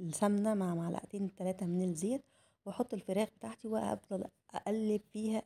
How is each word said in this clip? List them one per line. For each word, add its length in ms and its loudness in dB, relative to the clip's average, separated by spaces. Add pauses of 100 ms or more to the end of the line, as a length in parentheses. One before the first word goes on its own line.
السمنة 540 2
مع 200 0
معلقتين 600 -4
تلاتة 320 -2
من 160 2
الزيت، 420 0 (420)
واحط 280 -2
الفراخ 340 0 (100)
بتاعتي 300 -10
وافضل 560 -2 (260)
اقلب 500 0 (120)
فيها، 340 0